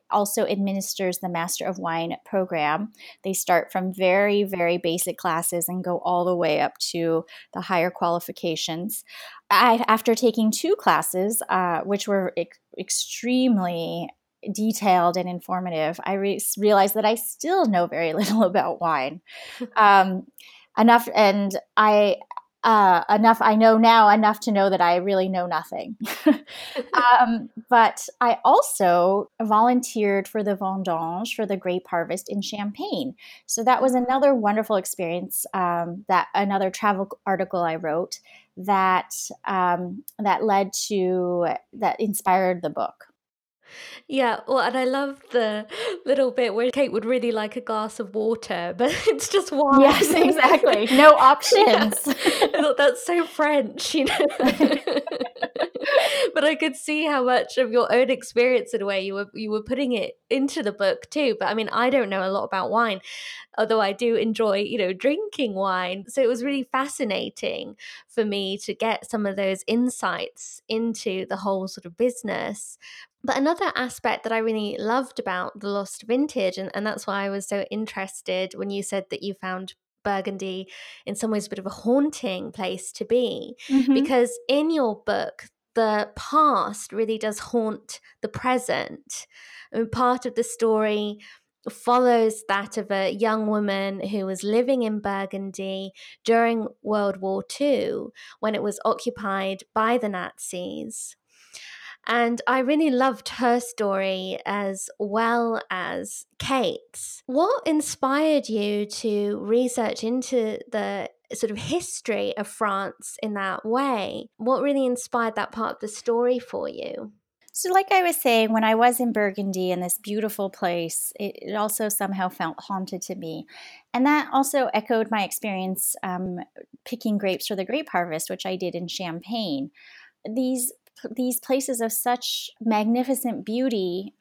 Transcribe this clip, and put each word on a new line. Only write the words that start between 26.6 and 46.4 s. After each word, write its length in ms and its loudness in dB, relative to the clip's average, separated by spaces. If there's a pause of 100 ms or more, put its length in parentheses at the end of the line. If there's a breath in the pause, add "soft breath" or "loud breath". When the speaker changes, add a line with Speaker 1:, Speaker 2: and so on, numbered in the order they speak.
Speaker 1:
Um, 300 2 (180)
but 380 4 (140)
I 240 4
also 840 4 (100)
volunteered 880 2
for 140 -4
the 140 0
vendange 800 -4
for 120 -2
the 100 -2
grape 320 -4
harvest 400 -4
in 140 -4
Champagne. 720 -6 (320 loud breath)
So 180 -6
that 180 4
was 120 4
another 400 4
wonderful 420 0
experience, 760 -4
um, 540 -2
that 260 2
another 360 0
travel 380 0 (180)
article 360 -2
I 140 0
wrote 440 -4 (360 soft breath)
that, 580 2 (320)
um, 580 0 (140)
that 260 0
led 280 2 (160)
to, 580 0 (280)
that 260 -2
inspired 640 0
the 80 -4
book. 360 -8 (1040 loud breath)
Speaker 2:
Yeah, 400 0
well, 120 2
and 160 0
I 80 0
love 460 -2
the 360 0 (380 loud breath)
little 280 2
bit 220 0